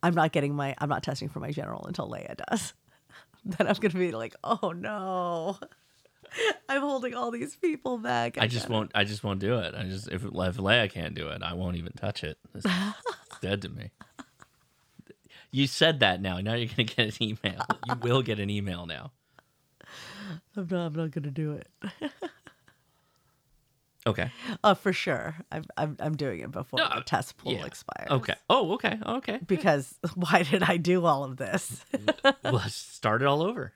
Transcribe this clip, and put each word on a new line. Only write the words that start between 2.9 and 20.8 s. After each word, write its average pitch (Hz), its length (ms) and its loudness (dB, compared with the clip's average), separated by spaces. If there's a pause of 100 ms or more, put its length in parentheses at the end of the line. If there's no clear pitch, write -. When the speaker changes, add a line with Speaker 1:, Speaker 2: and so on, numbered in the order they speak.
Speaker 1:
Then 185 200 0
I'm 202 80 4
gonna 196 180 0
be 180 180 0
like, 113 320 -6
"Oh 214 320 0
no, 185 800 -4 (520)
<laughs> - 600 -4
I'm 269 120 2
holding 262 340 -2
all 240 160 -2
these 240 240 -6
people 269 440 -2
back." 120 400 0
Speaker 2:
I 113 80 4
just 120 180 0
Speaker 1:
gotta 120 80 -2
Speaker 2:
won't, 107 220 0
I 104 80 6
just 104 200 -2
won't 98 160 0
do 110 200 2
it. 85 160 -4
I - 80 -6
just, 95 260 -6
if, 92 160 -4
if 101 60 -6
Leia 95 600 4
can't 80 220 -6
do 80 160 -6
it, 76 140 -6
I 85 100 -4
won't 87 240 -2
even 85 160 -8
touch - 300 -6
it. 78 160 -6 (160)
It's, 101 100 -6
Speaker 1:
<laughs> 202 600 -2
Speaker 2:
it's - 140 -18
dead 98 220 0
to 95 60 -8
me. - 220 -12 (1600)
You 135 160 4
said 160 320 4
that 95 220 6
now. 92 180 0
Now 107 160 0
you're 117 140 0
gonna - 160 2
get 107 340 0
an - 40 2
email. 107 380 -2 (260)
You - 140 0
will 123 220 4
get 107 160 0
an 101 100 0
email 98 380 -2
now. 76 240 -10 (1500)
Speaker 1:
I'm 185 120 -4
not, 175 180 2